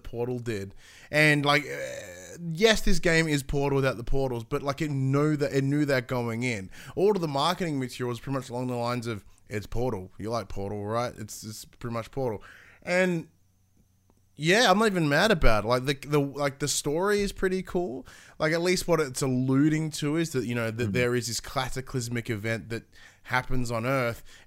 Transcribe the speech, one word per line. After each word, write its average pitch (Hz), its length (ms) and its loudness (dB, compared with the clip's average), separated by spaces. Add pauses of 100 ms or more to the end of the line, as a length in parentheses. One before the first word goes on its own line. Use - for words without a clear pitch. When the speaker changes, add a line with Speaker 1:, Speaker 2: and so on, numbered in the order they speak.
Speaker 1:
Portal 120 340 -6
did. 107 340 -6 (380)
And, 147 340 4
like, 143 200 4
uh, 143 720 -12 (160)
yes, 208 300 4
this 180 180 8
game 165 260 6
is 147 160 2
Portal 139 320 0
without 135 220 2
the 117 80 -8
portals, 127 400 2
but, 143 180 -4
like, 139 180 -4
it 151 120 -2
knew 139 440 2
that, 143 160 0
it 139 120 2
knew 147 220 2
that 127 200 0
going 120 380 -2
in. 104 260 -4 (240)
All 196 160 4
of 196 100 0
the 165 80 -2
marketing 151 520 0
material 123 300 -4
was 117 100 -6
pretty 135 180 -4
much 127 120 -8
along 127 180 -4
the 123 80 -4
lines 120 320 -2
of, 107 160 -6 (260)
"It's 104 160 -6
Portal. 110 500 -4
You 101 140 -8
like 117 180 -4
Portal, 101 380 -6
right? 117 320 -2
It's, - 240 -14
it's - 220 -14
pretty - 280 -10
much 113 200 -6
Portal." 123 280 -4 (440)
And 180 420 0 (1080)
yeah, 190 340 4
I'm 190 80 6
not 226 80 4
even 175 220 2
mad 170 220 4
about 113 340 6
it. 107 40 -2
Like, 127 160 2
the, 139 100 0 (140)
the, 147 120 2
like, 139 400 -2
the 147 80 -2
story 185 520 0
is 196 120 -2
pretty 190 300 -2
cool. 180 440 -6 (320)
Like, 156 160 0
at 170 80 0
least 180 260 0
what 165 120 4
it's 131 200 -4
alluding 139 720 2
to 147 240 -2
is 165 140 -2
that, 123 160 -2
you 120 80 -4
know, 113 160 -2
that 110 200 -2
Speaker 2:
Mm. - 20 -2
Speaker 1:
there 123 220 2
is 117 120 -2
this 117 140 -6
cataclysmic 120 880 -6
event 110 400 -4
that 113 140 -8 (400)
happens 127 460 0
on 113 140 -4
Earth, 127 400 -2 (220)